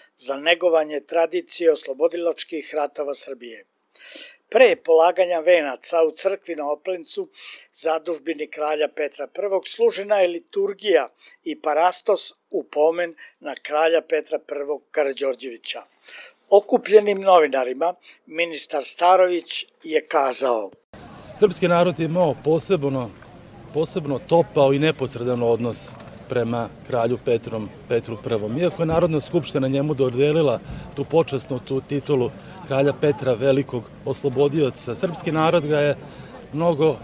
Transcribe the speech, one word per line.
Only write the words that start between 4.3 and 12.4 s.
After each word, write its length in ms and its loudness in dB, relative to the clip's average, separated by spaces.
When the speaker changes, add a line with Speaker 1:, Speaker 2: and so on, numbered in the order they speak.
Speaker 1:
Pre 260 6
polaganja 640 2
venaca 640 2
u 80 2
crkvi 440 -6
na 160 -6
Oplencu, 580 -8
zadužbini 760 -4
kralja 480 -2
Petra 320 -6
Prvog, 400 -4
služena 520 0
je 80 4
liturgija 840 -2
i 180 -10
parastos 720 0